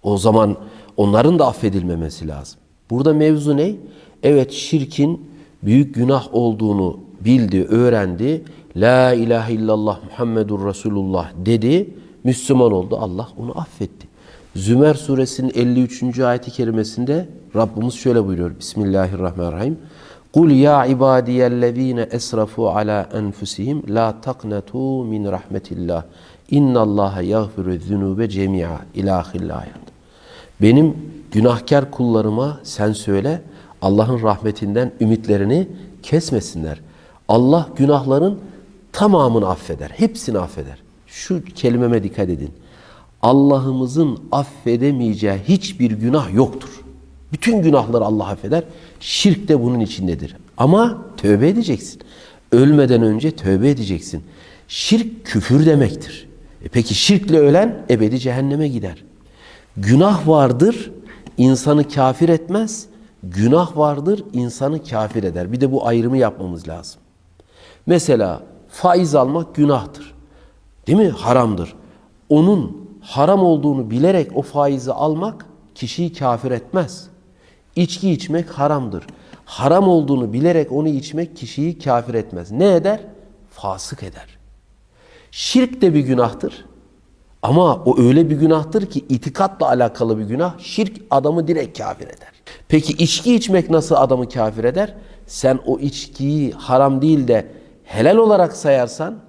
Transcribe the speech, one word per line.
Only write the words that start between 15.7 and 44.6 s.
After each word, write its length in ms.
üçüncü 420
ayeti 260
kerimesinde 800
Rabbimiz 380
şöyle 320
buyuruyor. 320
Bismillahirrahmanirrahim. 1200
"Kul 160
ya 360
ibadiyellezine 1200
esrafu 580
ala 460
enfusihim 720
la 320
taqnatu 840
min 200
rahmetillah. 800
İnnallaha 720
yaghfiru 560
zunube 500
cemi'a." 520
İlahil 600
ayet. 280
"Benim 340
günahkar 580
kullarıma 720
sen 300
söyle, 500
Allah'ın 400
rahmetinden 800
ümitlerini 680
kesmesinler. 760
Allah 480
günahların 640
tamamını 560
affeder, 420
hepsini 480
affeder." 400
Şu 380
kelimeme 580
dikkat 260
edin. 220
Allah'ımızın 960
affedemeyeceği 1080